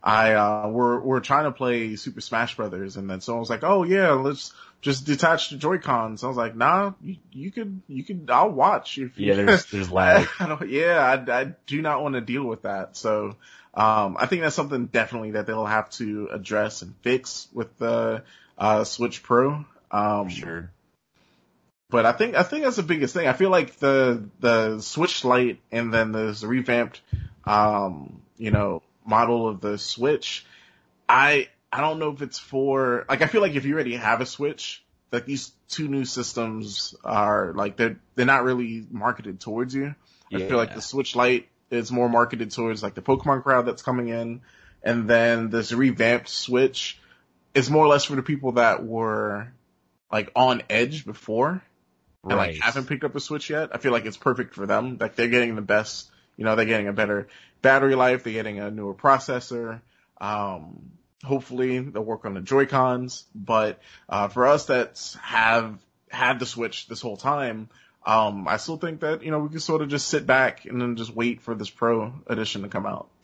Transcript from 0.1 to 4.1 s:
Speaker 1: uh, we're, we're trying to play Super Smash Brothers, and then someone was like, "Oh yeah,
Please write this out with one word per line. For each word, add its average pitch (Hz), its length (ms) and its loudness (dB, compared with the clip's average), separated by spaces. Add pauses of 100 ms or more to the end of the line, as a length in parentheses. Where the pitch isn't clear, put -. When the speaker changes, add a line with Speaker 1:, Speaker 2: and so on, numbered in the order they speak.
Speaker 1:
uh, 107 380 2
we're, 120 320 0
we're 131 180 0
trying 139 240 2
to 147 80 -2
play 117 460 -2
Super - 240 -12
Smash 120 340 -4
Brothers, 98 400 -8
and 98 140 -10
then 92 100 -6
someone 117 220 -6
was 113 80 -8
like, 117 160 -4
"Oh 190 180 4
yeah, 185 280 4